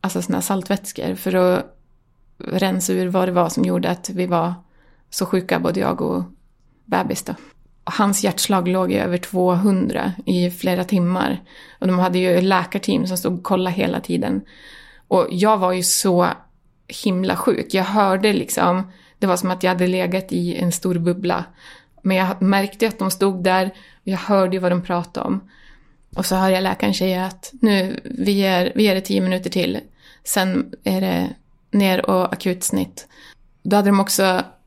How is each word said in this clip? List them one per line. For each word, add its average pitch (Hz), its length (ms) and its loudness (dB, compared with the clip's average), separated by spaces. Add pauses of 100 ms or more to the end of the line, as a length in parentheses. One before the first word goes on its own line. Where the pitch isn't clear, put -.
alltså, 180 220 -2
såna - 140 -2
här 170 60 -2
saltvätskor 190 720 -4
för 185 200 -4
att 185 420 2 (640)
rensa 185 540 -2
ur 185 140 0
vad 185 220 0
det 180 40 -2
var 175 160 2
som - 160 0
gjorde 180 260 0
att 180 200 -4
vi 180 160 -2
var 175 280 0 (560)
så - 160 -4
sjuka, 180 340 0
både 170 200 -2
jag - 200 -2
och - 240 -2 (600)
bebis 190 380 -4
då. - 120 -8 (500)
Och - 80 -8
hans 202 320 0
hjärtslag 190 440 0
låg 185 240 0
i - 40 0
över 175 220 -2
tvåhundra 185 960 0 (140)
i 180 240 2
flera 180 340 -2
timmar. 180 580 0 (360)
Och - 80 -2
de 180 120 2
hade 180 200 2
ju 180 220 4
läkarteam 190 680 0
som 185 100 -4
stod 180 220 -2
och 180 40 -12
kollade 185 340 0
hela 190 240 0
tiden. - 400 -2 (680)
Och 190 220 4
jag 208 280 4
var 185 140 2
ju 180 100 -2
så 175 460 2 (760)
himla 185 320 0
sjuk. 226 380 0
Jag 185 100 2
hörde 196 480 2
liksom, 185 600 0 (260)
det - 80 0
var 185 100 2
som 185 140 -2
att 185 120 -4
jag 185 80 2
hade 180 160 2
legat 185 460 -2
i 175 240 -2
en 175 160 0
stor 180 260 -2
bubbla. 175 460 -2 (580)
Men 190 140 2
jag 185 260 0
märkte 196 460 2
att 220 100 -6
de 190 120 -2
stod 185 340 0
där 185 220 2
och - 420 -14
jag 190 100 -2
hörde 190 400 2
vad 180 140 0
de 180 100 0
pratade 175 440 -4
om. 190 140 -2 (760)
Och 185 100 -2
så 190 100 0
hör 190 140 4
jag 185 120 2
läkaren 190 320 0
säga 185 320 -2
att - 240 -12 (100)
nu, 196 440 2
vi - 280 -2
ger, 190 420 2
vi - 80 4
ger 202 120 6
det 190 60 0
tio 196 200 0
minuter 185 300 -2
till. 180 300 -2 (440)
Sen 185 480 -2 (120)
är 190 160 0
det 185 280 -2 (420)
ner 196 400 2
och 185 220 2
akutsnitt. - 760 -4 (560)
Då 196 140 2
hade 202 120 4
de 196 120 6
också 190 420 2 (240)